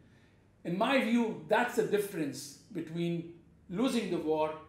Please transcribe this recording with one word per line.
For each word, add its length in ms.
In 140
my 240
view, 480
that's 260
the 80
difference 760
between 640
losing 420
the 60
war 360